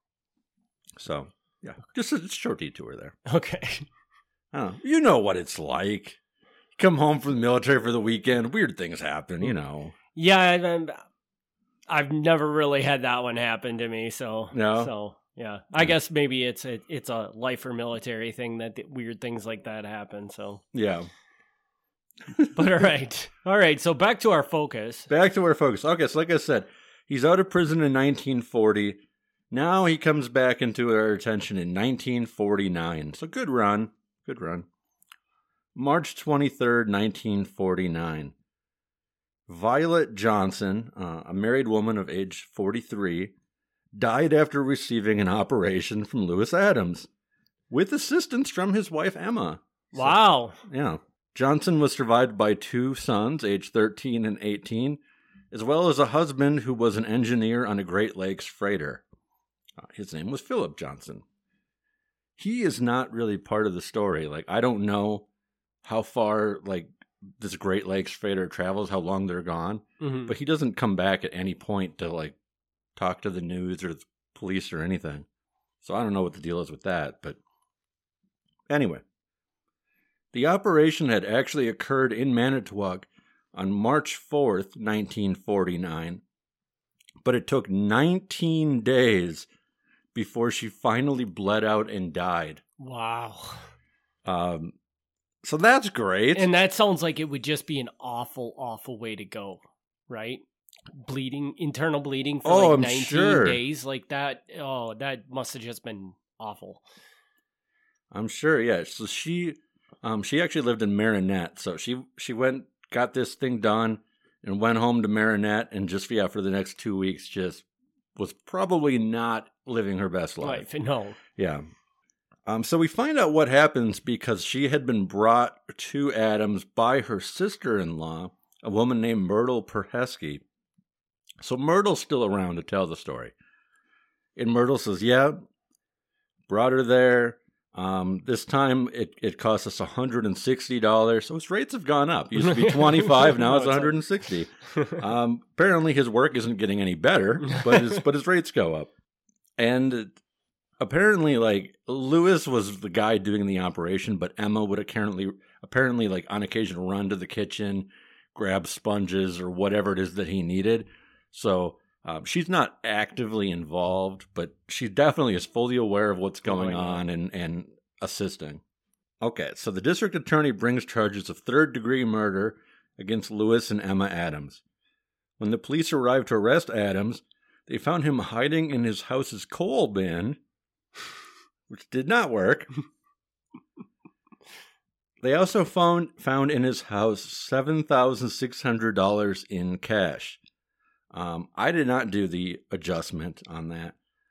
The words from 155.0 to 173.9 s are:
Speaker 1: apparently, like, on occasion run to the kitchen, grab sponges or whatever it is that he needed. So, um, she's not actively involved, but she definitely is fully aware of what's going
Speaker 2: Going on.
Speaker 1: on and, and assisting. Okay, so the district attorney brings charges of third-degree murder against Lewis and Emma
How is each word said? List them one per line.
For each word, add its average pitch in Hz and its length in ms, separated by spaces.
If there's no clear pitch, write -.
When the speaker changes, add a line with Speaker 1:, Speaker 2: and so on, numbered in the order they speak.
Speaker 1:
apparently, 123 460
like, 92 200
on 104 140
occasion 98 360
run 98 300
to 101 80
the 92 100
kitchen, 98 640
grab 95 320
sponges 95 720
or 90 100
whatever 98 440
it 90 40
is 90 180
that 92 120
he 92 140
needed. 98 420
So, 92 480
um, 80 220
she's 175 240
not 160 340
actively 107 640
involved, 90 840
but 85 220
she 117 220
definitely 127 460
is 87 100
fully 123 300
aware 104 340
of 92 80
what's 92 220
going 95 320
Speaker 2:
Going - 20
on. 90 100
Speaker 1:
on 87 80
and, 87 260
and 85 300
assisting. 82 580
Okay, 87 320
so - 160
the 92 100
district 180 340
attorney 151 360
brings 120 340
charges 101 460
of 82 80
third-degree 127 640
murder 107 520
against 104 320
Lewis 110 400
and 107 120
Emma 95 240